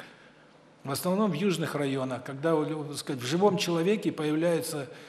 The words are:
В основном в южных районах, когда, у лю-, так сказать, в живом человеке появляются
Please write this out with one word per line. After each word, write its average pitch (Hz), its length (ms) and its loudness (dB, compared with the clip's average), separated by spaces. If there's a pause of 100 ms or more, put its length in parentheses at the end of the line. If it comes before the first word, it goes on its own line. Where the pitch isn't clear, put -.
(840)
В 139 80 -6
основном 185 400 2
в - 20 0
южных 160 420 0
районах, 135 480 -2
когда, 143 320 0
у 151 80 4
лю-, 151 220 -4
так 139 120 -8
сказать, 131 240 -6
в 120 40 -6
живом 180 320 4
человеке 170 540 2
появляются 156 760 0 (220)